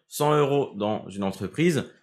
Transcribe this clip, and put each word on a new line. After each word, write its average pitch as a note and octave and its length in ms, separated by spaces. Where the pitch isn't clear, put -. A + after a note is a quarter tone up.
cent D3 300
euros C#3+ 400
dans G#2 320
une G2 160
entreprise A#2 640